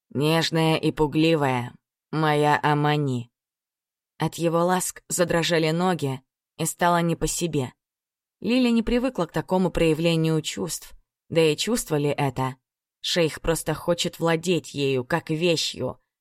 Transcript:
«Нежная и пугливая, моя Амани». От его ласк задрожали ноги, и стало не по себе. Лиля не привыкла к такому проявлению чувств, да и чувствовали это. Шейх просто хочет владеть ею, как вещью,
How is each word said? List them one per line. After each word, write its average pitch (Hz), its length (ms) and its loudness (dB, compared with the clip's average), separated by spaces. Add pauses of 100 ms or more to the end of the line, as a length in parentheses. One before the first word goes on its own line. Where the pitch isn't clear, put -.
(100)
«Нежная 160 640 2
и 151 160 0
пугливая, 147 840 0 (360)
моя 147 520 2
Амани». 147 680 0 (880)
От 156 180 -2
его 165 280 2
ласк 180 440 -2
задрожали 165 600 0
ноги, 160 520 -2 (340)
и 160 80 -4
стало 175 380 2
не 170 140 0
по 160 100 -4
себе. 151 480 -4 (640)
Лиля 240 300 2
не 226 120 2
привыкла 240 440 -2
к - 60 -16
такому 180 380 0
проявлению 160 720 2
чувств, - 540 -8 (340)
да 165 120 0
и 156 160 4
чувствовали 151 540 -2
это. 131 460 -2 (440)
Шейх - 400 0
просто 160 340 -2
хочет 170 440 -4
владеть 165 540 0
ею, 135 320 0
как 165 260 -4
вещью, 156 680 -2 (200)